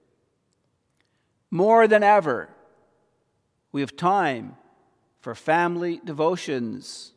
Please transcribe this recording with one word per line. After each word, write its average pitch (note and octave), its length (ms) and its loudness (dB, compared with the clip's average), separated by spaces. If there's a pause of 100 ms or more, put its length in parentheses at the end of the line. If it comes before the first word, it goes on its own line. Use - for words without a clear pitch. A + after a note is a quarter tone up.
(1500)
More A3 380 4
than G#3 160 4
ever, D#3+ 460 2 (1200)
we C#3+ 120 -6
have C3 120 -8
time D#3+ 600 -2 (640)
for A#2+ 160 -14
family F3 680 -2
devotions. D3 1120 -6